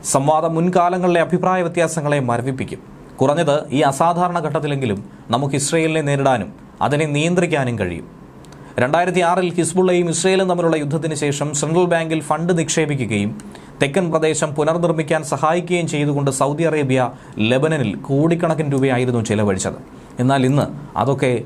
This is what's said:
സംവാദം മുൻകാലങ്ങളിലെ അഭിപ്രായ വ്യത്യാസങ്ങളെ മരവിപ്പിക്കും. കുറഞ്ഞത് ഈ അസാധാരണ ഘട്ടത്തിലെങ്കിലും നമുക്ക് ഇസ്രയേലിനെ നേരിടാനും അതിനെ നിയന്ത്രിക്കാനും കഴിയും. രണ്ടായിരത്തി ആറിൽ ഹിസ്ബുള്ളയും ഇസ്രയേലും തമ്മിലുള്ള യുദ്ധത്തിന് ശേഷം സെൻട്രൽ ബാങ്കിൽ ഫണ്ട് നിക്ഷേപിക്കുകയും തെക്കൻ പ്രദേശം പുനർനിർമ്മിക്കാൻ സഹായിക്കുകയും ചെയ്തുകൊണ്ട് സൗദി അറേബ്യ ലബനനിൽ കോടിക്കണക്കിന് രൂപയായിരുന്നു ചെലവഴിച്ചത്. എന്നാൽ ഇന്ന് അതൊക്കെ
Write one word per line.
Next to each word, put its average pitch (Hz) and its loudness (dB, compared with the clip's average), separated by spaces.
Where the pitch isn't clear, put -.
സംവാദം 156 2
മുൻകാലങ്ങളിലെ 175 2
അഭിപ്രായ 185 0
വ്യത്യാസങ്ങളെ 160 0
മരവിപ്പിക്കും. 120 -4
കുറഞ്ഞത് 147 2
ഈ 147 4
അസാധാരണ 175 0
ഘട്ടത്തിലെങ്കിലും 139 -2
നമുക്ക് 139 0
ഇസ്രയേലിനെ 160 0
നേരിടാനും 135 2
അതിനെ 147 0
നിയന്ത്രിക്കാനും 151 0
കഴിയും. 87 -4
രണ്ടായിരത്തി 175 2
ആറിൽ 180 2
ഹിസ്ബുള്ളയും 175 2
ഇസ്രയേലും 190 2
തമ്മിലുള്ള 170 2
യുദ്ധത്തിന് 151 -2
ശേഷം 143 0
സെൻട്രൽ 165 2
ബാങ്കിൽ 160 0
ഫണ്ട് 165 0
നിക്ഷേപിക്കുകയും 127 0
തെക്കൻ 147 0
പ്രദേശം 156 0
പുനർനിർമ്മിക്കാൻ 160 0
സഹായിക്കുകയും 165 0
ചെയ്തുകൊണ്ട് 147 0
സൗദി 143 0
അറേബ്യ 131 2
ലബനനിൽ 135 2
കോടിക്കണക്കിന് 156 0
രൂപയായിരുന്നു 127 2
ചെലവഴിച്ചത്. 98 0
എന്നാൽ 131 2
ഇന്ന് 135 2
അതൊക്കെ 135 0